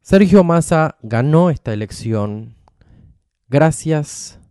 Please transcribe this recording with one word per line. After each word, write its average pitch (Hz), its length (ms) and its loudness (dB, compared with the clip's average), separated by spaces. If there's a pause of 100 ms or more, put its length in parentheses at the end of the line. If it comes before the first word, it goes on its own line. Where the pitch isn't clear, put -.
Sergio 196 420 4
Massa 165 600 0
ganó 147 480 2
esta 127 220 -6
elección 107 840 -8 (920)
gracias 151 920 -2 (100)